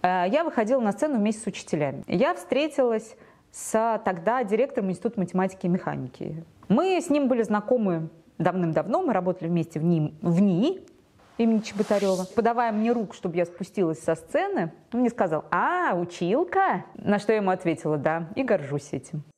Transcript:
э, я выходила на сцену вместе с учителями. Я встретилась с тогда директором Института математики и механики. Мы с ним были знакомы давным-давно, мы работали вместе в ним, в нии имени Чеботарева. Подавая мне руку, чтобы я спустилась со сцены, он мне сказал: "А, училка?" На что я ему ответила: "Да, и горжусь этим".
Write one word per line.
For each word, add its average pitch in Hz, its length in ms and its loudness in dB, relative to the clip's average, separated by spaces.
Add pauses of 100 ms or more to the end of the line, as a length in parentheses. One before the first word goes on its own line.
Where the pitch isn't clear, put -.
э, 180 280 2
я 294 140 2
выходила 254 360 0
на 208 120 0
сцену 285 240 -2
вместе 214 260 0
с - 40 -8
учителями. 147 600 -4
Я 277 260 0
встретилась 247 800 -2 (360)
с 220 520 -2
тогда 202 380 0
директором 214 480 0
Института 196 300 -4
математики 185 460 -2
и - 20 2
механики. 151 760 -4 (240)
Мы 339 320 4
с - 80 -8
ним 285 200 2
были 233 140 2
знакомы 202 680 0 (300)
давным-давно, 180 640 0
мы 320 120 0
работали 180 360 -2
вместе 170 300 0
в 156 60 0
ним, 160 380 2
в 170 180 2
нии 208 420 2 (560)
имени 226 220 4
Чеботарева. 202 760 0
Подавая 233 380 2
мне 214 180 0
руку, 233 240 -2
чтобы 170 220 -4
я 175 100 2
спустилась 175 560 -2
со 165 140 0
сцены, 294 560 -2 (200)
он 233 80 -2
мне 247 80 4
сказал: 170 440 0
"А, 285 420 2
училка?" 214 880 0 (100)
На 202 260 0
что 220 120 0
я 220 60 4
ему 190 140 2
ответила: 160 440 0
"Да, 156 380 -2
и 262 80 -2
горжусь 147 480 -2
этим". 147 320 -8 (140)